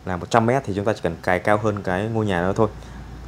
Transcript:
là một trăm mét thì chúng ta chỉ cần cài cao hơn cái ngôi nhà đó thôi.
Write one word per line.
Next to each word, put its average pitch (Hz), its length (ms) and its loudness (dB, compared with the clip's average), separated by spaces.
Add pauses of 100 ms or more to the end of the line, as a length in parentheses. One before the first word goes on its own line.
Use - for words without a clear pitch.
là 92 120 -4
một 87 120 -8
trăm 113 160 6
mét 131 200 2
thì 101 100 -4
chúng 101 100 0
ta 107 80 2
chỉ - 100 -4
cần 85 180 0
cài 90 180 2
cao 104 180 4
hơn 107 260 0
cái 95 200 0 (100)
ngôi 110 120 0
nhà 92 160 2
đó 92 120 2
thôi. 107 140 4 (600)